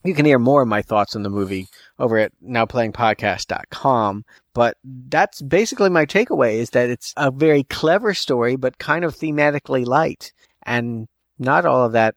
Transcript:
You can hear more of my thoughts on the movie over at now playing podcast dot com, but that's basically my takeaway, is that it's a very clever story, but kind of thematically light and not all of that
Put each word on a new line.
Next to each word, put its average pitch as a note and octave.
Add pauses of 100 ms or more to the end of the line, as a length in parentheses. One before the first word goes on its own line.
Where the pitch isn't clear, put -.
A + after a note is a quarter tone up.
You F3+
can D3
hear C#3+
more C3
of A#2
my G#2+
thoughts G#2
on G#2
the G2+
movie G2 (300)
over A2+
at G#2+
now A#2
playing A2+
podcast G#2+
dot -
com, A2 (300)
but A#2+
that's C3+
basically F#3+
my D#3+
takeaway, D3
is A2+
that B2
it's -
a C#3+
very C#3+
clever F#3+
story, B2
but B2+
kind E3
of D#3
thematically D3
light C#3 (300)
and A#2+ (320)
not D3
all B2+
of A2+
that A2+